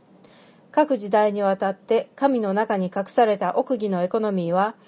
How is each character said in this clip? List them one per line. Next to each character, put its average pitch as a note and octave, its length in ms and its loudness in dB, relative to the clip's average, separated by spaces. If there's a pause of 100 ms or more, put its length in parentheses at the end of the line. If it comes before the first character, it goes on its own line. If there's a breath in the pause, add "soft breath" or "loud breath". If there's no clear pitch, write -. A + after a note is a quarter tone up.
(720 loud breath)
各 D4 260 2
時 G3+ 120 -8
代 G#3+ 220 2
に G3+ 100 -4
わ G3 140 0
た G3 140 -2
っ G3 40 -6
て - 400 -2
神 C4+ 260 0
の G3 120 -2
中 G#3+ 240 0
に F#3 180 -2
隠 G3 120 -4
さ A#3+ 200 4
れ G3+ 120 0
た F3+ 180 -2
奥 C4 180 0
義 G#3 140 -4
の F3+ 140 0
エ F3+ 60 -2
コ A3+ 120 -2
ノ G#3+ 120 -2
ミ F3 160 -2
ー E3 40 -2
は、 G3 220 0 (140 loud breath)